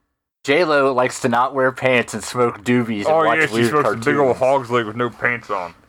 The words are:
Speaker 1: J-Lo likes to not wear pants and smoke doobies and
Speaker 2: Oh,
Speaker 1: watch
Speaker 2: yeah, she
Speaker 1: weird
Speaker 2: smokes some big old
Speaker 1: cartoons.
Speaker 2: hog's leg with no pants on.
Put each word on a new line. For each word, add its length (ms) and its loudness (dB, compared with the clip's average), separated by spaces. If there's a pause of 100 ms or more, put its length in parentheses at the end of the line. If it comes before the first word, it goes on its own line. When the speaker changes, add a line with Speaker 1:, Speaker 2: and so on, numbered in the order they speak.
(440)
Speaker 1:
J-Lo 500 2
likes 280 0
to 80 0
not 260 0
wear 160 2
pants 420 0
and 100 -8
smoke 400 -2
doobies 420 0
and 20 -2
Speaker 2:
Oh, 180 2
Speaker 1:
watch 140 2
Speaker 2:
yeah, 80 2
she 60 -8
Speaker 1:
weird 160 2
Speaker 2:
smokes 200 0
some 120 -2
big 160 0
old 200 2
Speaker 1:
cartoons. 20 -12
Speaker 2:
hog's 320 0
leg 140 0
with 100 -8
no 140 -2
pants 400 -6
on. 240 -6 (160)